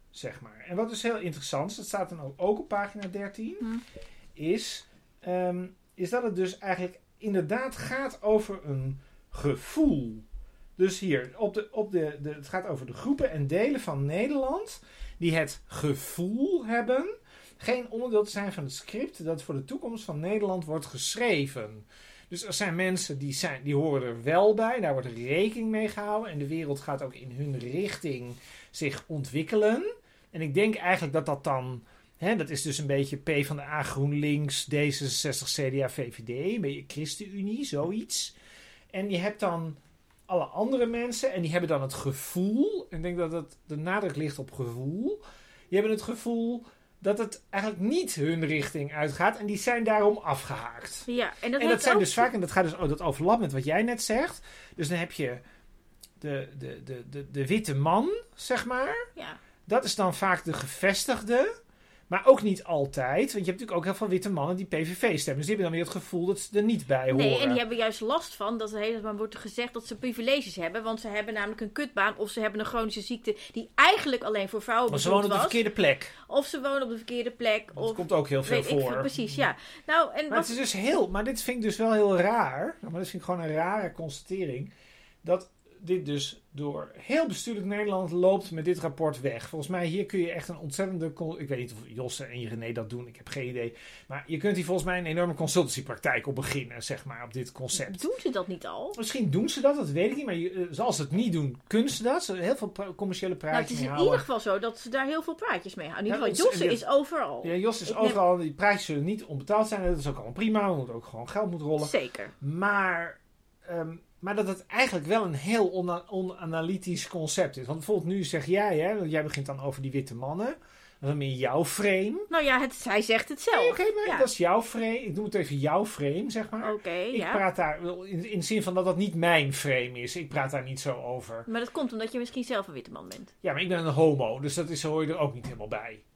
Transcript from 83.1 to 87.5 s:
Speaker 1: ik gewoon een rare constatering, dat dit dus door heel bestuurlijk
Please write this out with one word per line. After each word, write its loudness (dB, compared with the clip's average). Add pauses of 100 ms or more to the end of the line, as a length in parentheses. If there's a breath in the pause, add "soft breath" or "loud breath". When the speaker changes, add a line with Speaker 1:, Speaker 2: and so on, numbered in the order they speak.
Speaker 1:
ik -6
gewoon -2
een -2
rare 0
constatering, -6 (500 loud breath)
dat 0 (320)
dit 0
dus -2 (100)
door -6
heel 2
bestuurlijk -6